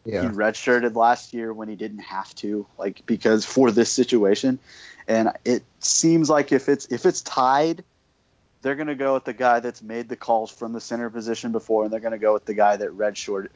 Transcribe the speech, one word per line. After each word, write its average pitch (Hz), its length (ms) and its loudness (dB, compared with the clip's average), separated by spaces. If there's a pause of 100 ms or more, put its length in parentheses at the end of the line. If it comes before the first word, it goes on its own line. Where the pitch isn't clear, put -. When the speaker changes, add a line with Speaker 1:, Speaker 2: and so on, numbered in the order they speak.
Speaker 1:
Yeah. 104 160 -4
Speaker 2:
he 82 80 -2
redshirted 113 640 0
last 117 380 2
year 113 180 -6
when 107 160 -12
he 107 80 -12
didn't 104 240 -10
have 95 360 -12
to, 104 300 -6 (120)
like, 98 280 -8
because 110 400 2
for 131 240 4
this 113 220 2
situation. 123 680 2 (480)
And 113 260 2 (100)
it 120 200 0 (180)
seems 160 480 2
like 147 240 4
if 135 160 2
it's, 143 160 0
if 120 200 -2
it's 175 160 2
tied, 147 640 2 (800)
they're 139 140 -2
gonna 147 200 -6
go 135 200 0
with 131 100 -4
the 127 80 -6
guy 120 260 4
that's 120 220 -6
made 113 260 -8
the 113 80 -10
calls 113 360 -2
from 117 200 -10
the 117 100 -8
center 117 280 -8
position 113 420 -6
before, 110 320 0
and 107 80 -4
they're 110 80 -4
gonna 113 180 -6
go 107 160 2
with 104 120 -2
the 110 80 -6
guy 104 240 4
that 95 200 -8
redshirt-, 101 580 -4